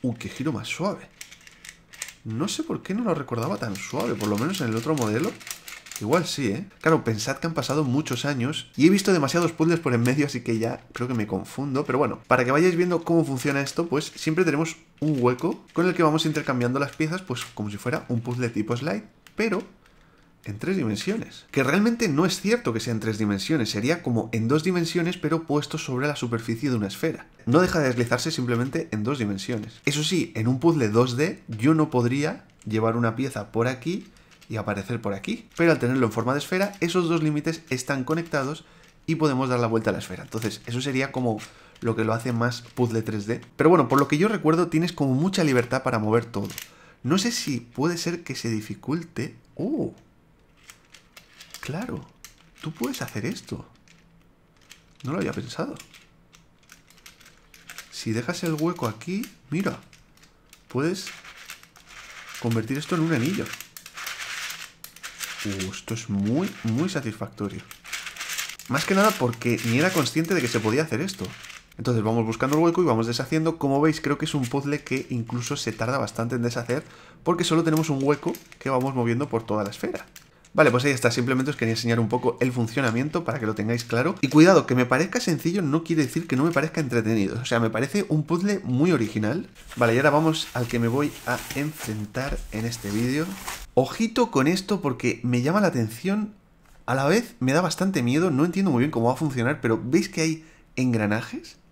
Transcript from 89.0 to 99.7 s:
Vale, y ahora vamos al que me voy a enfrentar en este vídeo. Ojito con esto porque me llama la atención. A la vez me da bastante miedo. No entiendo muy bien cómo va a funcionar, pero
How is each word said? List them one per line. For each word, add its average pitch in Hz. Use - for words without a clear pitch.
Vale, 117
y 120
ahora 143
vamos 156
al 123
que 120
me 117
voy 143
a 120
enfrentar 131
en 110
este 117
vídeo. 127
Ojito 220
con 139
esto 180
porque 131
me 123
llama 175
la 190
atención. 190
A 127
la 135
vez 214
me 131
da 165
bastante 185
miedo. 147
No 135
entiendo 180
muy 120
bien 147
cómo 117
va 127
a 131
funcionar, 127
pero 113